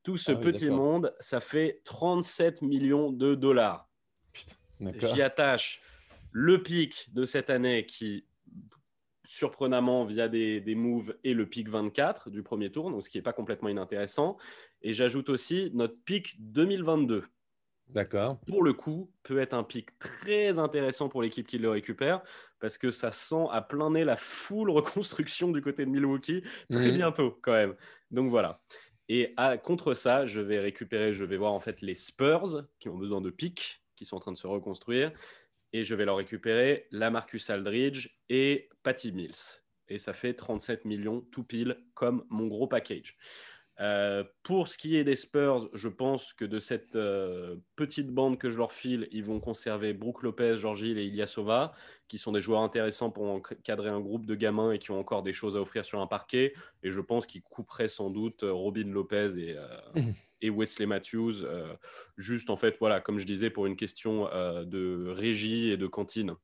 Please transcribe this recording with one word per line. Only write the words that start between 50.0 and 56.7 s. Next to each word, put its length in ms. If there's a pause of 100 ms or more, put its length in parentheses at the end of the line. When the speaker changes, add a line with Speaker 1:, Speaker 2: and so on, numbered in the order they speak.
Speaker 1:
Lopez, 360
George 260
Hill 160
et 60
Ilyasova, 680 (340)
qui 120
sont 120
des 100
joueurs 200
intéressants 480
pour 160
encadrer 640
un 120
groupe 260
de 80
gamins 380
et 40
qui 140
ont 80
encore 240
des 100
choses 240
à 40
offrir 220
sur 160
un 60
parquet. 480 (300)